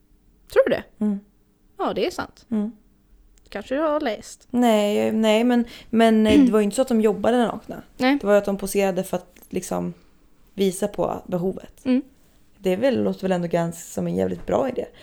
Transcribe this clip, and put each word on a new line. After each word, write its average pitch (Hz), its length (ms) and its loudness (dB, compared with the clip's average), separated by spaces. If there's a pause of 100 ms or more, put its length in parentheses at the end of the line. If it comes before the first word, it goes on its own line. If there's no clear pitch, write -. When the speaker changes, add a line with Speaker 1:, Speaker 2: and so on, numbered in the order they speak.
(540)
Speaker 1:
Tror 523 160 4
du - 60 0
det? - 80 -6 (220)
Speaker 2:
Mm. 202 140 -2 (580)
Speaker 1:
Ja, 392 160 -4
det 214 140 -2
är 359 40 -4
sant. - 400 -12
Speaker 2:
Mm. 214 200 -4 (800)
Speaker 1:
Kanske 208 260 -8
du 294 60 -2
har 302 180 0
läst. 220 500 -8
Speaker 2:
Nej, 220 600 2
nej, 220 320 4
men, 240 220 2 (240)
men, 220 380 4
eh, 269 180 8
det 240 60 4
var 214 80 4
ju 208 40 2
inte 208 120 -2
så 269 60 0
att 254 60 0
de 226 140 2
jobbade 214 360 2
nakna. - 460 -4 (140)
Speaker 1:
Nej. 262 240 2
Speaker 2:
Det 196 60 -4
var 202 60 6
ju 208 60 8
att 202 60 -4
de 196 120 -2
poserade 196 460 -2
för 185 140 -6
att - 180 -12 (140)
liksom 175 440 -6 (600)
visa 196 340 -2
på 175 400 -4
behovet. 185 580 -6
Speaker 1:
Mm. 254 160 2 (600)
Speaker 2:
Det 185 120 0
är 185 40 -4
väl, 226 260 0
låter 190 180 -4
väl 190 100 -2
ändå 175 160 -2
ganska 170 340 -4
som - 260 -8
en 170 80 -4
jävligt 180 300 -4
bra 247 240 0
idé. 247 160 -6 (180)